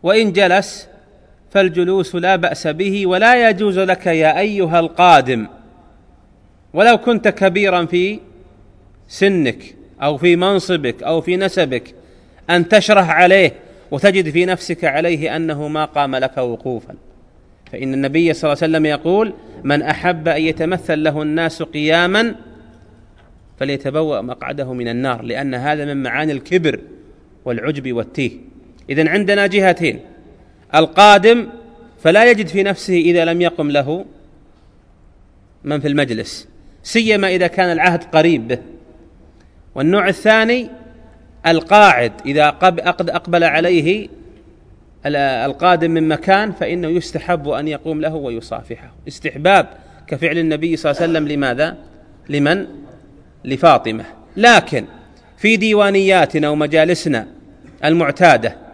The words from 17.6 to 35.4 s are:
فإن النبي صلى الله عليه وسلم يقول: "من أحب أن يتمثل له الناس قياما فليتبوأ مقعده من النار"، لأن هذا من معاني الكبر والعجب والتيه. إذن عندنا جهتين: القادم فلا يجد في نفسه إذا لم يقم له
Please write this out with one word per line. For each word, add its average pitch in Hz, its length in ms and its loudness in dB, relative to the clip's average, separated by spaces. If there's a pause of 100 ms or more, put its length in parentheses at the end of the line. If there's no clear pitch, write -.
فإن 131 220 -8
النبي 147 400 0
صلى 151 200 -2
الله 143 100 -4
عليه 160 100 0
وسلم 156 120 2
يقول: 185 480 0 (300)
"من 143 180 0
أحب 160 460 -4
أن 156 140 -2
يتمثل 160 640 -4
له 151 180 -2
الناس 160 420 -4
قياما 175 720 0 (1200)
فليتبوأ 139 640 -4
مقعده 127 520 -10
من 120 140 -6
النار"، 120 340 -4
لأن 127 340 -8
هذا 147 300 -4
من 139 180 -6
معاني 139 280 -4
الكبر 156 480 -2 (640)
والعجب 127 480 -6
والتيه. 117 380 -6 (580)
إذن 156 180 0
عندنا 202 400 0
جهتين: 180 520 0 (760)
القادم 202 720 6 (560)
فلا 214 280 6
يجد 214 160 0
في 190 160 -2
نفسه 196 300 -4
إذا 170 320 2
لم 170 160 0
يقم 165 300 -2
له 143 340 -2 (1600)